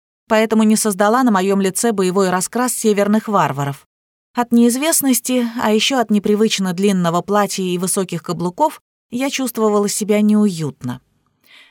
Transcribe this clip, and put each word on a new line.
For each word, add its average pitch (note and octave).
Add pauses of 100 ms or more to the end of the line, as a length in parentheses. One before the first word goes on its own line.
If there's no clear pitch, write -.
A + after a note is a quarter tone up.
(280)
поэтому A3
не A3
создала G#3+
на B3
моём G3
лице F#3+
боевой F#3
раскрас A3+
северных G#3
варваров. C#3+ (480)
От A#3+
неизвестности, B3+ (160)
а G#3+
ещё A#3+
от A3+
непривычно G#3
длинного F3
платья G3
и F3+
высоких F3+
каблуков, F3+ (300)
я C4
чувствовала G#3+
себя G#3
неуютно. E3+ (720)